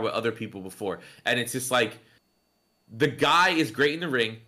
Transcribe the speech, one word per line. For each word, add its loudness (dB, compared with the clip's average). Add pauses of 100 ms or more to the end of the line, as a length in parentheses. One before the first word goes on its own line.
with 0
other 0
people -8
before. -6 (260)
And 2
it's -4
just -6
like, 2 (1000)
the 2
guy 4
is 0
great 2
in -6
the -4
ring, 0 (100)